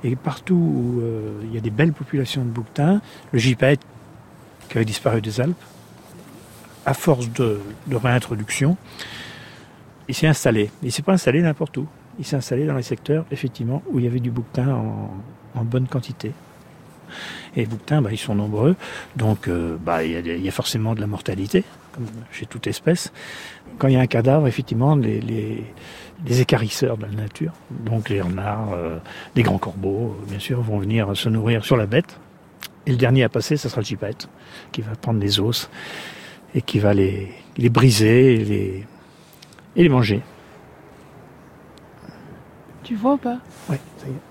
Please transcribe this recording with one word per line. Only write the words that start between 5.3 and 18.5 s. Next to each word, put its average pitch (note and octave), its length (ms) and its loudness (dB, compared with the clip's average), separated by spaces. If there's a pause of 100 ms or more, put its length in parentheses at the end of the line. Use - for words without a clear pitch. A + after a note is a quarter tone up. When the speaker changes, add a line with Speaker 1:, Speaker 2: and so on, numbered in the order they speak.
Speaker 1:
Alpes, E3+ 160 0 (1300)
à C3+ 80 2
force B2 380 2
de, A2+ 300 0 (260)
de C3 80 -2
réintroduction, A#2+ 800 0 (1300)
il B2+ 40 -2
s'est D#3 140 2
installé. A2+ 420 4 (140)
Il B2+ 80 -4
s'est - 100 -4
pas F#3+ 120 2
installé D#3+ 280 4
n'importe D#3 360 0
où. D3+ 100 -4 (320)
Il D#3 60 -8
s'est - 100 -4
installé C3 300 -2
dans D3+ 100 0
les B2 80 -2
secteurs, D3 480 -2
effectivement, C3 580 -4
où A3+ 100 0
il A#2+ 60 0
y - 20 2
avait A#2+ 120 0
du A#2+ 120 -2
bouquetin B2 360 -2
en, A2 420 -4 (460)
en A#2 80 -4
bonne B2+ 240 0
quantité. B2 460 -8 (1200)
Et B2 60 0
les A2 40 0
bouquetins, A#2 360 0
bah, A2 100 0
ils A2 60 -4
sont - 180 -4
nombreux, G#2+ 400 2 (400)